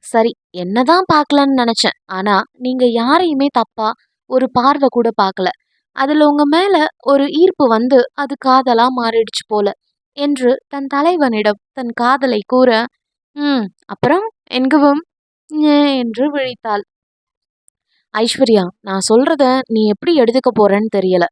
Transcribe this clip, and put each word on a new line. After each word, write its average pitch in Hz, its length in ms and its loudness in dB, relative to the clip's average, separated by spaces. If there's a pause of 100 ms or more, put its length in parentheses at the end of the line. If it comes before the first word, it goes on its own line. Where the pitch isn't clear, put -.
சரி, 226 280 0 (240)
என்னதான் 247 520 0
பார்க்கலன்னு 285 480 2
நினைச்சேன், 233 400 -2 (140)
ஆனா 196 260 -2 (240)
நீங்க 254 320 -2
யாரையுமே 277 600 0
தப்பா 220 360 -4 (420)
ஒரு 254 220 0
பார்வை 277 380 0
கூட 233 260 0
பார்க்கல. 190 340 -2 (460)
அதுல 294 320 2
உங்க 294 200 2
மேல 359 280 2 (300)
ஒரு 277 280 2
ஈர்ப்பு 320 340 2
வந்து 240 320 2 (140)
அது 269 260 -8
காதலா 254 520 2
மாறிடுச்சு 226 560 -4
போல" 208 200 -2 (500)
என்று 277 340 0 (160)
தன் 277 220 -10
தலைவனிடம் 269 720 0 (120)
தன் 240 220 -8
காதலை 247 500 0
கூற, 254 240 4 (640)
"ம், 285 280 -2 (220)
அப்புறம் 330 420 -2 (240)
என்கவும்?" 285 500 2 (500)
"ஞே" 302 280 2 (160)
என்று 240 340 -2
விழித்தாள். 247 540 -6 (1300)
"ஐஸ்வர்யா, 226 520 2 (160)
நான் 190 260 -6
சொல்றத 269 380 2 (220)
நீ 220 200 -2
எப்படி 208 300 -2
எடுத்துக்க 247 360 2
போறேன்னு 208 380 0
தெரியல. 185 400 0